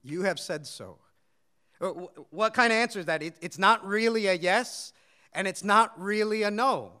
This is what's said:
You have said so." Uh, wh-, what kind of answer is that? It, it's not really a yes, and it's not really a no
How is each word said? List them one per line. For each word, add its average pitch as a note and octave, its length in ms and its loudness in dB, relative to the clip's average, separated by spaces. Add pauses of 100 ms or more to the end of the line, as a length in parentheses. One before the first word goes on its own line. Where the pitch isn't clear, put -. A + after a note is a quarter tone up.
You D#3+ 200 -6
have F3 160 -2
said D3+ 280 -8
so." F#2 320 -16 (800)
Uh, F#3 100 -4
wh-, F3 420 -16
what A3 200 0
kind A#3 200 4
of A3 40 4
answer A#3 220 -2
is E3 60 -8
that? D#3 180 -2
It, D#3+ 160 -10
it's - 180 -10
not G3+ 300 6
really A3 400 0
a F#3 60 4
yes, F#3 580 0 (400)
and F#3+ 160 -4
it's F3+ 160 -8
not G#3+ 340 4
really G#3+ 460 0
a G#3 80 0
no G#3 500 0